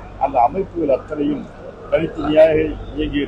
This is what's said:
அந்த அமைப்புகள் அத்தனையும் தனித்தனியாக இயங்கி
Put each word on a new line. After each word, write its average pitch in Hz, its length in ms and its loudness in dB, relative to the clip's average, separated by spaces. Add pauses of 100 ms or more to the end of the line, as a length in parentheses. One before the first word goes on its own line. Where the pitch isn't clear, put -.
(240)
அந்த 139 120 0 (100)
அமைப்புகள் 170 500 0
அத்தனையும் 147 480 -4 (480)
தனித்தனியாக 156 640 4 (380)
இயங்கி 143 340 -2